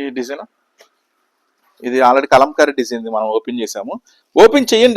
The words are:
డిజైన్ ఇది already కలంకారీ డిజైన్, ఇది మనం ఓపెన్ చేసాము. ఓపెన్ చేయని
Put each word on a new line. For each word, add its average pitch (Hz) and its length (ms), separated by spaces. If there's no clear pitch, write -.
డిజైన్ 139 280
ఇది 123 100
already 135 240
కలంకారీ 143 480
డిజైన్, 117 240
ఇది 113 140
మనం 110 180
ఓపెన్ 120 260
చేసాము. 110 320
ఓపెన్ 262 300
చేయని 233 240